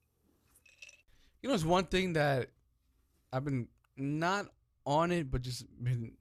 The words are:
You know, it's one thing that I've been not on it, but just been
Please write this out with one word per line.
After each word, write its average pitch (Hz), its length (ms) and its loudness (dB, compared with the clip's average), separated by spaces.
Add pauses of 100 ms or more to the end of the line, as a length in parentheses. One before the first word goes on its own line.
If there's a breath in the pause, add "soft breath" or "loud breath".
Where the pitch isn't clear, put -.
(1400)
You 233 80 -4
know, 277 40 4
it's 165 100 2
one 180 220 4
thing 185 280 0
that 143 340 2 (840)
I've 131 120 -2
been 131 240 -2 (280)
not 160 500 -2 (400)
on 160 260 2
it, 160 180 0
but 127 120 -2
just 123 220 -8 (180)
been 123 380 -2